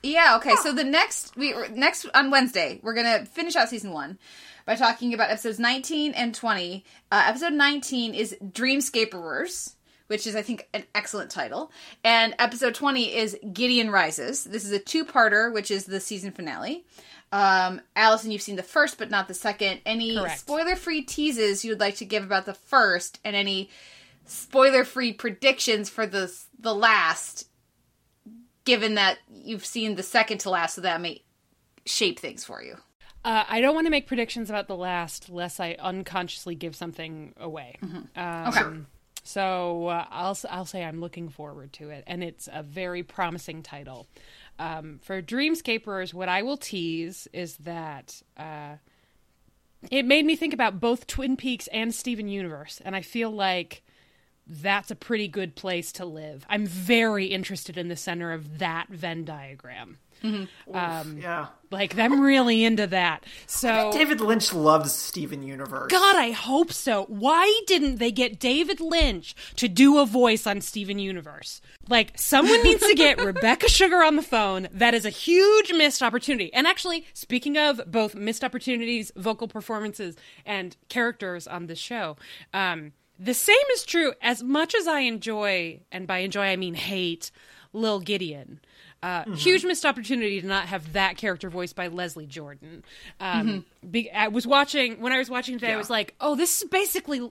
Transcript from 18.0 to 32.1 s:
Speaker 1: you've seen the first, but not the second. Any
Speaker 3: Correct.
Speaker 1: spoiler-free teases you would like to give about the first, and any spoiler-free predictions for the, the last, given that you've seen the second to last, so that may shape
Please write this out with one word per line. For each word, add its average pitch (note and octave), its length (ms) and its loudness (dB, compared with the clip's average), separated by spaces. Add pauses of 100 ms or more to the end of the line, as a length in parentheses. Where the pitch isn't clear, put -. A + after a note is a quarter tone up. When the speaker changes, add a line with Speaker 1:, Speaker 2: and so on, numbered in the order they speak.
Speaker 1:
you've G3+ 120 -6
seen G3+ 120 -8
the F#3 80 -6
first, - 340 0
but A3 120 -8
not G3 180 0
the F#3 60 -12
second. G3+ 520 -2
Any A3+ 300 -2
Speaker 3:
Correct. E3+ 240 -2
Speaker 1:
spoiler-free E4 640 -2
teases A#3 640 0
you A3+ 60 -4
would G#3 80 -4
like G#3 180 0
to A3 80 -10
give G3+ 180 -4
about F#3+ 220 -2
the G3 80 -10
first, G3 720 2
and G#3 100 -4
any G3 340 -2 (560)
spoiler-free C4 880 4
predictions A#3 760 0
for A3 160 -2
the, F#3 260 -4 (280)
the A3+ 140 -2
last, G3+ 720 2 (1160)
given A3 320 2
that G3 220 2 (140)
you've G#3 340 -12
seen A3 300 -4
the F#3+ 80 -8
second A3 360 0
to G3+ 100 -6
last, E3+ 260 0
so F#3 60 -12
that F3 200 -2
may E3+ 220 -10 (600)
shape - 340 -2